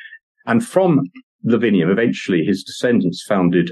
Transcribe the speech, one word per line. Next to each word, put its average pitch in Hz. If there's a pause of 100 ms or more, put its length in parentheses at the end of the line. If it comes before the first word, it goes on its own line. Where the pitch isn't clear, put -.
(460)
And 117
from 180 (420)
Lavinium, 104
eventually 98
his 98
descendants 98
founded 90